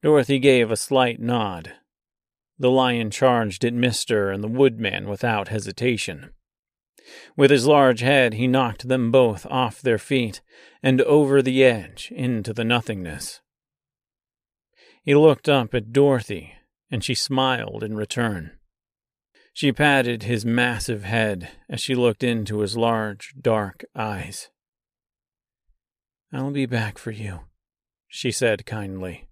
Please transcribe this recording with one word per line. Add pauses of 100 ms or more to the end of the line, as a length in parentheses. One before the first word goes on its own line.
Dorothy
gave
a
slight
nod. (800)
The
lion
charged
at
Mister
and
the
woodman
without
hesitation. (1000)
With
his
large
head,
he
knocked
them
both
off
their
feet (400)
and
over
the
edge
into
the
nothingness. (1600)
He
looked
up
at
Dorothy, (360)
and
she
smiled
in
return. (920)
She
patted
his
massive
head (180)
as
she
looked
into
his
large,
dark (100)
eyes. (1800)
"I'll
be
back
for
you," (580)
she
said
kindly.